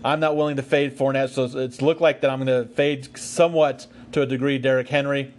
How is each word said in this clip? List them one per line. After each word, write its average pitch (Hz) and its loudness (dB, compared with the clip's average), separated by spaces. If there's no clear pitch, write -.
I'm 151 0
not 156 2
willing 151 0
to 135 -4
fade 143 0
Fournette, 135 0
so 131 -2
it's, 123 -6
it's 131 -6
looked 160 2
like 156 2
that 139 2
I'm 131 -4
gonna 127 0
fade 143 -2
somewhat 160 2
to 147 2
a 135 2
degree 135 -2
Derrick 127 0
Henry. 139 -2